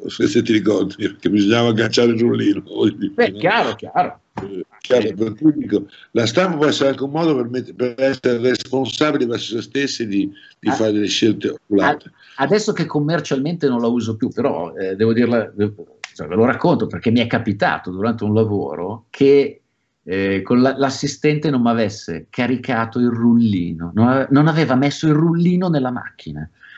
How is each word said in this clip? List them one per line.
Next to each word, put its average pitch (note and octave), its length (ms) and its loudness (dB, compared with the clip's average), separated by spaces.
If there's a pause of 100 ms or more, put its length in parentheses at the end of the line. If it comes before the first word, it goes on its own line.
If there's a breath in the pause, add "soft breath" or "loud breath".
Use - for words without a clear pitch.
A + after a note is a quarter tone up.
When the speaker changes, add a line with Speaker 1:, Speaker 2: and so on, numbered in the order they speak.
Speaker 1:
se, - 180 -2
se A#2+ 160 2
ti A#2 100 0
ricordi, G2 680 0
che - 120 -2
bisognava G#2+ 400 4
agganciare A2+ 400 2
il A2+ 100 0
rullino. A2+ 420 2 (520)
Speaker 2:
Beh, A#3 160 2
Speaker 1:
No? G2 80 -12
Speaker 2:
chiaro, D#3+ 380 0
chiaro. - 440 -4 (220)
Speaker 1:
Eh, F#2+ 240 -10 (140)
chiaro, A#2+ 280 2
Speaker 2:
Eh. G#2 60 -6
Speaker 1:
per G#2+ 220 -4
cui D3+ 200 4
dico, G#2 300 -2 (240 loud breath)
la A#2 160 0
stampa F3 320 0
può D3 80 4
essere C#3 240 2
anche B2+ 120 -4
un C#3 100 -6
modo D#3+ 220 2
per B2 140 0
met-, B2+ 260 -6
per B2 220 -2
essere C3 440 0
responsabili B2+ 840 0
verso A#2 320 -6
se A2 60 -4
stessi C3 440 -6
di, G2 240 -2 (280 loud breath)
di - 100 -4
Speaker 2:
Ah. B2+ 60 0
Speaker 1:
fare A2 180 0
delle G#2 140 0
scelte - 420 0
oculate. B2 640 -2 (240 soft breath)
Speaker 2:
Ah, C3+ 80 -2
adesso G3+ 300 0
che E3+ 100 -2
commercialmente D3+ 840 -2
non A#2+ 100 0
la A#2+ 60 0
uso A2+ 300 -2
più, A2 120 -2
però, E2+ 460 -4
eh, F#2+ 220 -4
devo A2+ 180 2
dirla, A#2 420 2
cioè, G2+ 720 -6
ve E2+ 60 -4
lo A2 100 4
racconto A#2+ 440 0
perché F2+ 220 -2
mi A#2+ 100 4
è A2 60 0
capitato A2 640 -2
durante G#2+ 340 -4
un G#2 100 0
lavoro G2 720 -2
che, C#3 540 4 (420)
eh, G2 380 -2
con B2 180 2
la, C3 160 2
l'assistente D3 720 -2
non C3 140 0
m'avesse G#2 680 -2
caricato A#2+ 680 -4
il A#2+ 100 2
rullino, G#2 840 0
non A2+ 140 4
ave-, C3 220 2
non D3 160 4
aveva D#3 280 2
messo C#3+ 320 0
il D3+ 80 4
rullino E3+ 560 2
nella C3 200 0
macchina. D#2+ 560 -12 (320 loud breath)